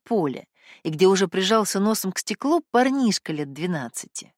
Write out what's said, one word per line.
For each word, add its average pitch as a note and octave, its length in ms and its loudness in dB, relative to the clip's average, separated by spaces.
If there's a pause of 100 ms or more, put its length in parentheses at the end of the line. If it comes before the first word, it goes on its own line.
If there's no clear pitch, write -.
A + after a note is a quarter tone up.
поле, D#3+ 440 -2 (360)
и - 60 -6
где D#3 180 4
уже F#3+ 220 4
прижался G3 500 0
носом G3+ 340 0
к - 80 -6
стеклу D4 500 -2
парнишка B3 640 2
лет D3 180 -6
двенадцати. D3 840 -8